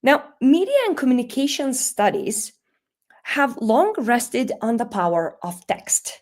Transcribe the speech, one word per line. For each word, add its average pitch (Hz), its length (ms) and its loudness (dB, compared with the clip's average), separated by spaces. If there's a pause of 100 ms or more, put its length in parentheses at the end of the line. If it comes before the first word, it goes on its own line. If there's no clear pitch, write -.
Now, 277 200 4 (160)
media 349 360 4 (120)
and 370 100 0
communication 269 760 0
studies - 800 -2 (720)
have 277 340 -2
long 262 400 2
rested 240 540 -2 (100)
on 226 160 0
the 226 80 -2
power 175 560 -2
of 175 260 -10
text. - 540 -6